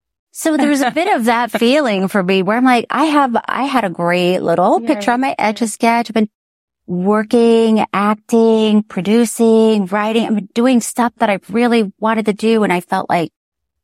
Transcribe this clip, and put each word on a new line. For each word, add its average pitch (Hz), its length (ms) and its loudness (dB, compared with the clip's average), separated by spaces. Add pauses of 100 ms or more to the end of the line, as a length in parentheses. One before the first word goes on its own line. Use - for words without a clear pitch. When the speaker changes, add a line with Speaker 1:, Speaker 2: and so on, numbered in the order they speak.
(320)
Speaker 1:
So 311 260 -2
there - 120 2
was 277 120 0
a 254 100 -2
bit 359 240 -2
of 240 100 -2
that 233 260 0
Speaker 2:
<laughs> 208 80 -4
Speaker 1:
feeling 233 480 0
for 190 160 -2
me 190 200 0
where 208 140 -2
I'm 247 80 0
like, 247 240 2
I 269 160 0
have, 285 300 0 (120)
I - 160 -4
had 262 200 -2
a 196 60 -2
great 175 500 0
little 180 420 0
Speaker 2:
Yeah. 233 60 -12
Speaker 1:
picture 302 240 -2
on 240 100 0
my 269 160 -4
Etch-a-Sketch. 226 720 -2
I've 214 40 -8
been 214 160 0 (580)
working, 220 1080 2
acting, 214 880 2
producing, 220 1040 2
writing. 208 420 -2
I've 220 80 -2
been 196 180 -6
doing 240 280 2
stuff - 360 -4
that 220 120 0
I 196 100 -2 (100)
really 226 500 0
wanted 220 260 -2
to 214 80 0
do. 220 300 0
And 190 100 0
I 175 80 -2
felt - 280 -6
like 170 220 -2 (520)